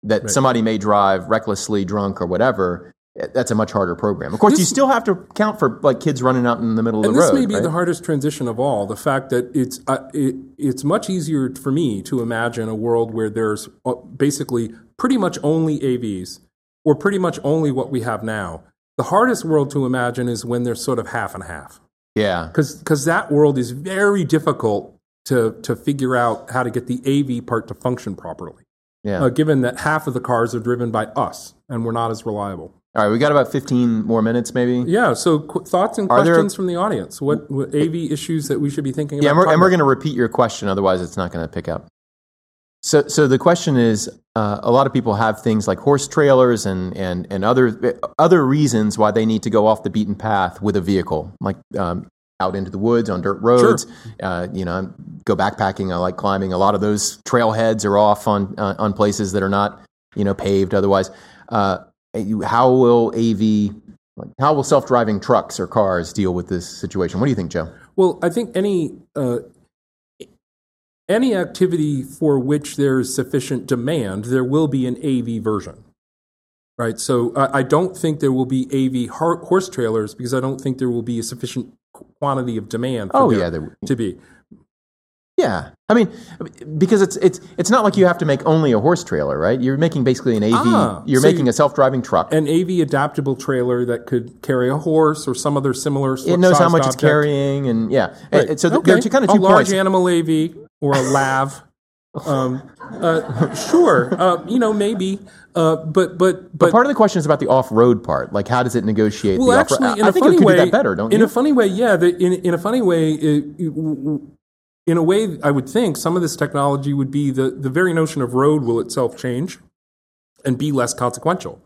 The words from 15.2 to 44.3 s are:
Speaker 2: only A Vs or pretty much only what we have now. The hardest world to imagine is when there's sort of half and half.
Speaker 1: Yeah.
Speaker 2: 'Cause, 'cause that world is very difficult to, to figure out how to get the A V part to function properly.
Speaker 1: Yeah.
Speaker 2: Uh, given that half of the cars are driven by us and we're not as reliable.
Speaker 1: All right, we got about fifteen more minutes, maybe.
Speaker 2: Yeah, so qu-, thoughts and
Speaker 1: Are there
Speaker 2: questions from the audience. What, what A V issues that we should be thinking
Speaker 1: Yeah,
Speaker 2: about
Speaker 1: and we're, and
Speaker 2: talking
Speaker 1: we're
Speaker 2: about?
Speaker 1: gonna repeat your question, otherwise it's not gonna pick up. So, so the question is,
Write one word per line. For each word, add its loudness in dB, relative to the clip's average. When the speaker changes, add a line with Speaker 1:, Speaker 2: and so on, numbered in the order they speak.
Speaker 2:
only 0
A 0
Vs -8
or 6
pretty -4
much -2
only 0
what -4
we -4
have -4
now. -6
The -2
hardest 2
world 0
to -2
imagine -2
is -6
when -2
there's -4
sort -2
of -8
half -6
and -12
half. -16
Speaker 1:
Yeah. -2
Speaker 2:
'Cause, -2
'cause -2
that -2
world 4
is -4
very 0
difficult -2
to, 0
to -4
figure -2
out -2
how -2
to -4
get -6
the -6
A 0
V -4
part -4
to -12
function -6
properly. -14
Speaker 1:
Yeah. -4
Speaker 2:
Uh, 4
given 0
that -4
half -2
of -6
the -4
cars -2
are -6
driven -4
by -2
us -8
and -6
we're -4
not -2
as -8
reliable. -8
Speaker 1:
All 4
right, 4
we 2
got 2
about 2
fifteen 0
more 0
minutes, 0
maybe. -2
Speaker 2:
Yeah, 2
so 0
qu-, -8
thoughts -2
and -4
Speaker 1:
Are 4
there 4
Speaker 2:
questions 2
from -4
the -4
audience. -4
What, -4
what -6
A 0
V -4
issues -4
that -2
we 0
should -4
be -4
thinking -4
Speaker 1:
Yeah, 4
Speaker 2:
about -
Speaker 1:
and 4
we're, 6
and 2
Speaker 2:
talking 4
Speaker 1:
we're 6
Speaker 2:
about? 4
Speaker 1:
gonna 4
repeat 0
your 2
question, 0
otherwise 2
it's -8
not -4
gonna -6
pick -8
up. -8
So, 2
so 2
the 4
question 2
is, 2